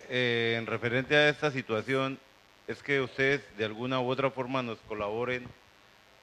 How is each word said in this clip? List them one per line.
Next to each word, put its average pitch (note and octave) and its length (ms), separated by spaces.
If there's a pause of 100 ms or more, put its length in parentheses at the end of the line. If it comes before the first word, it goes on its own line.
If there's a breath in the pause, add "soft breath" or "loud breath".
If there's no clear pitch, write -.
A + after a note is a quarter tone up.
eh, A#2+ 480
en A2+ 100
referente B2 480
a D3 140
esta D3 220
situación C3 680 (480)
es A2+ 160
que C#3 180
ustedes C3+ 400 (160)
de G#2+ 80
alguna B2 340
u B2 100
otra C3 200
forma C3 320
nos A#2 160 (100)
colaboren A2+ 580 (760)